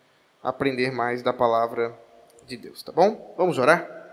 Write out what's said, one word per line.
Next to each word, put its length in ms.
aprender 500
mais 320
da 100
palavra 600
de 80
Deus, 280
tá 80
bom? 440
Vamos 220
orar? 320